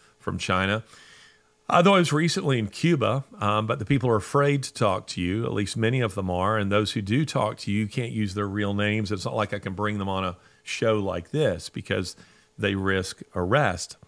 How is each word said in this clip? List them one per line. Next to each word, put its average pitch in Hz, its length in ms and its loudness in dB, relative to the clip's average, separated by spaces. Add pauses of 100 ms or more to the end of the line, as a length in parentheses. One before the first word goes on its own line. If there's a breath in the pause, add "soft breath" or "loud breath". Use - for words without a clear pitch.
(200 soft breath)
from 92 180 -6
China. 95 460 0 (880 loud breath)
Although 185 240 8
I 185 40 6
was 165 120 2
recently 151 480 2
in 107 80 -2
Cuba, 135 560 2 (160)
um, 107 280 2
but 117 120 -2
the 110 60 -6
people 131 240 2
are 113 60 4
afraid 143 480 2
to - 100 -10
talk 95 340 0
to - 140 -6
you, 98 240 0
at - 80 -2
least 104 240 -2
many 113 240 2
of 110 120 -2
them 95 160 -4
are, 92 280 0
and 101 140 0
those 104 200 2
who 117 100 -4
do 113 240 0
talk 113 340 -2
to - 120 -6
you 104 160 0
can't 120 240 -6
use 107 220 -4
their 104 140 -4
real 101 260 -2
names. 104 380 0
It's 95 140 -6
not 127 100 -6
like 104 180 -2
I 104 60 -4
can 95 140 -8
bring 104 260 -2
them 98 100 -4
on 95 160 -2
a 90 100 -6 (280 soft breath)
show 110 360 0
like 90 300 -4
this 120 400 0
because 92 460 -4 (420 loud breath)
they 101 180 0
risk 95 460 0 (140)
arrest. 98 600 0 (100)